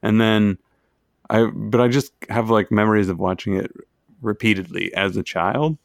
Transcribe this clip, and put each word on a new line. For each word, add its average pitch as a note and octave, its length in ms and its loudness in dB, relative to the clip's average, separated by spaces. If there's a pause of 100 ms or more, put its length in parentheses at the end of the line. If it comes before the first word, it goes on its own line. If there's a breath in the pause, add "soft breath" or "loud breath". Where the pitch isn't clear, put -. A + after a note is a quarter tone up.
And G#2+ 180 2
then G#2+ 380 2 (720)
I, A#2 160 2
but G#2+ 340 -2
I B2 80 4
just C3+ 240 0 (160)
have, A2+ 220 -2
like, G#2+ 200 2
memories G#2+ 380 2
of F#2 100 -4
watching F#2+ 360 -4
it - 180 -4 (500)
repeatedly G2 720 -2
as G2 220 -2
a G2 60 -4
child. B2+ 640 -2